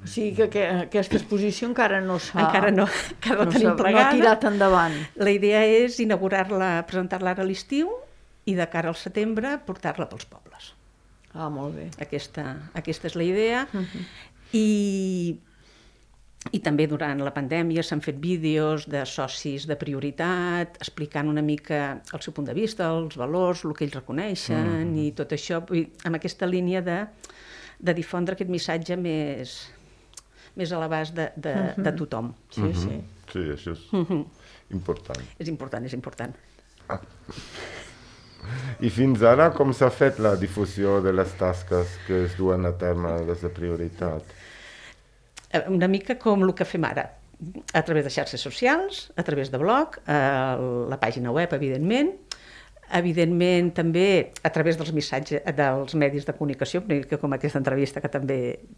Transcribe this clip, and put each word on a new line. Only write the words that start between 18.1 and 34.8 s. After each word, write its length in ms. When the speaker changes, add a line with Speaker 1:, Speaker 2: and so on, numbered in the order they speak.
Speaker 2:
vídeos 720
de 180
socis 580
de 120
Prioritat 1040
explicant 480
una 120
mica 640
el 80
seu 140
punt 140
de 60
vista, 360
els 260
valors, 480
el 100
que 100
ells 100
reconeixen 960
Speaker 3:
Mhm. 80
Speaker 2:
i 140
tot 180
això, 340
vull 200
dir, 80
amb 120
aquesta 280
línia 380
de, 240
de 160
difondre 400
aquest 160
missatge 460
més, 720
més 160
a 80
l'abast 340
de, 220
de, 180
Speaker 1:
Mhm. 300
Speaker 2:
de 80
tothom. 420
Speaker 1:
Sí, 100
Speaker 3:
Mhm. 140
Speaker 1:
sí. 260
Speaker 3:
Sí, 60
això 340
és 200
Speaker 2:
Mhm. 320
Speaker 3:
important. 480